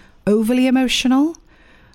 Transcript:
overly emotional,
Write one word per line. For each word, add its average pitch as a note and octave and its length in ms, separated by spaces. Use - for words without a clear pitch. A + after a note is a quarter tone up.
overly A3+ 420
emotional, C4 680